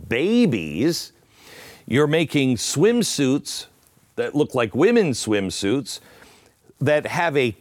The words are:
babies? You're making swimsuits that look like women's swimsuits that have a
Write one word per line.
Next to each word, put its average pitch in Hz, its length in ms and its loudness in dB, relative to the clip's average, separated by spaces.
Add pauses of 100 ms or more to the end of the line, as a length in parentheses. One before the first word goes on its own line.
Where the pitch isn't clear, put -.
babies? 151 1040 0 (720)
You're 147 220 2
making 147 480 0
swimsuits 147 1080 0 (500)
that 120 180 -4
look 147 180 0
like 120 220 0
women's 180 500 2
swimsuits 104 760 -2 (800)
that 151 260 2
have 160 300 -4
a 123 240 2